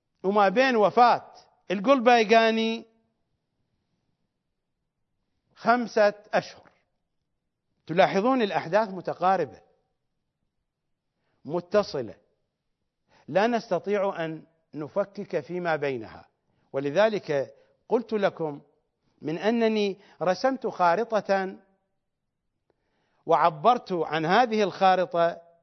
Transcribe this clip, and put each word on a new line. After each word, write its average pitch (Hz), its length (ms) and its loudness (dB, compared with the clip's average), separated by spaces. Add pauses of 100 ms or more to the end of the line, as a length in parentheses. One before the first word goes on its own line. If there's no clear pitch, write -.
(220)
وما 202 260 4
بين 247 280 2
وفاة 208 560 4 (380)
القلبايقاني 226 1120 2 (2750)
خمسة 214 600 -2 (200)
أشهر. - 360 -8 (1160)
تلاحظون 196 560 2
الأحداث 190 460 -2
متقاربة 170 720 -4 (1800)
متصلة، 170 720 -4 (1120)
لا 185 180 0
نستطيع 196 800 -4
أن 160 180 -10 (320)
نفكك 185 680 -6
فيما 170 360 -6
بينها، 117 520 -8 (440)
ولذلك 143 840 -2 (340)
قلت 233 240 -2
لكم 160 480 -4 (640)
من 160 160 -6
أنني 214 600 0 (240)
رسمت 226 440 -2
خارطة 190 920 -2 (1700)
وعبرت 165 680 2
عن 160 340 -2
هذه 214 360 2
الخارطة 180 800 0 (220)